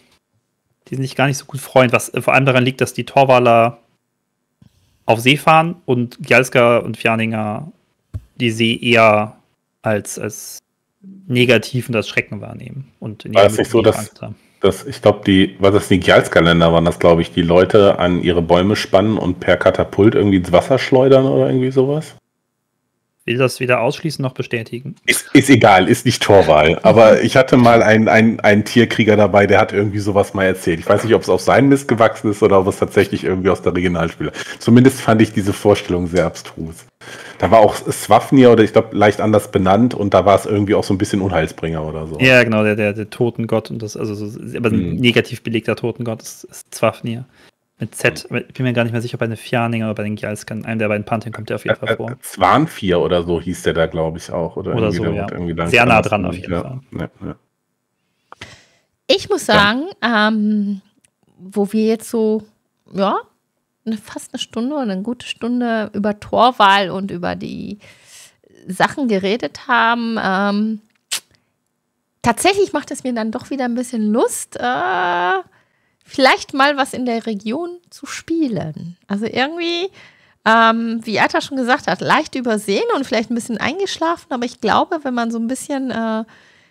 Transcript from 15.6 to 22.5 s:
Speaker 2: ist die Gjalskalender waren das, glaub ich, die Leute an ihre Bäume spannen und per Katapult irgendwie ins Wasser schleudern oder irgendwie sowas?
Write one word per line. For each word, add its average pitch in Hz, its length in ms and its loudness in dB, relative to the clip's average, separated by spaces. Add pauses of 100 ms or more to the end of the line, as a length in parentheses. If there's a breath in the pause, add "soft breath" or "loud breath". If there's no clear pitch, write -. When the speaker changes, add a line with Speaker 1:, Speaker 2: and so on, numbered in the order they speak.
Speaker 2:
ist 98 160 0
die 92 80 4
Gjalskalender 85 720 4
waren 82 140 4
das, 85 140 -2
glaub 85 200 4
ich, 82 140 -4
die 92 80 -2
Leute 90 580 4
an 87 240 0
ihre 87 180 0
Bäume 87 360 2
spannen 104 400 0
und 87 240 -4
per 92 160 2
Katapult 98 580 2
irgendwie 98 220 2
ins 85 160 -4
Wasser 127 260 2
schleudern 131 460 4
oder 135 220 0
irgendwie 131 240 -2
sowas? 139 440 -2 (1080)